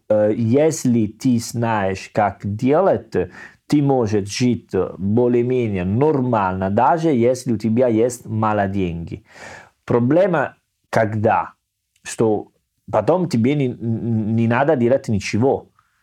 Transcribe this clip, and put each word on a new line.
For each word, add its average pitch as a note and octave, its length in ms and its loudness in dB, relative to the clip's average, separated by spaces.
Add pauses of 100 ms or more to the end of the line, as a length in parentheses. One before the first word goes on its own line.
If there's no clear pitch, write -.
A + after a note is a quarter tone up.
э, G#2+ 260 2
если A#2+ 720 0
ты A#2+ 320 -2
знаешь, A2 760 -4
как G2+ 300 0
делать, B2+ 680 0 (560)
ты D3 140 2
можешь A2 480 0
жить B2 420 -2 (260)
более-менее A#2+ 880 0
нормально, A2 840 0
даже D#3 400 2
если B2 440 0
у G#2+ 40 0
тебя A2+ 300 2
есть A#2+ 380 0
мало G#2+ 420 0
денег. F2+ 560 -6 (640)
Проблема C#3+ 680 2 (340)
когда? G#2 640 0 (500)
Что A2 440 -2 (440)
потом C#3+ 380 0
тебе B2 260 2
не, C#3 120 0
не A2+ 800 -2
надо C#3 280 2
делать B2+ 340 0
ничего. G#2+ 580 -2 (360)